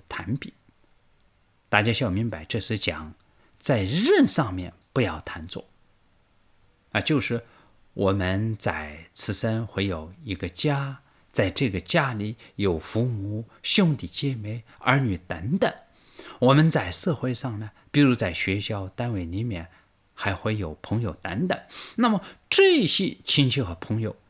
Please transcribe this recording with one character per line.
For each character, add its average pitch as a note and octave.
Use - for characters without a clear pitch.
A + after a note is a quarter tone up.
谈 F#2+
比。 -
大 G#2
家 A2+
需 A#2+
要 G#2
明 G#2+
白， D#2+
这 -
是 G#2
讲 D#2
在 A#2+
人 A3+
上 A#2+
面 F2+
不 C3+
要 E2
谈 -
着。 -
啊， G#2+
就 D3+
是 A#2
我 G2
们 G2
在 D#2
此 -
生 A2
会 G2
有 E2
一 A2+
个 F2
家， C#3
在 G#2
这 B2
个 F#2
家 C#3+
里 G#2+
有 F#2
父 A2
母、 G#2+
兄 E3+
弟 -
姐 C#3
妹、 A2
儿 C3
女 A2
等 F#2
等。 -
我 B2+
们 D#3
在 G#2
社 -
会 B2+
上 A#2
呢， G#2+
比 D3
如 C3+
在 G2
学 G2
校、 G2+
单 A#2+
位 F#2+
里 F2+
面， F2+
还 -
会 G#2+
有 E2
朋 A2
友 G#2+
等 -
等。 -
那 A#3
么 G#3
这 F4+
些 -
亲 C#3
戚 C3+
和 F2
朋 A2
友， G#2+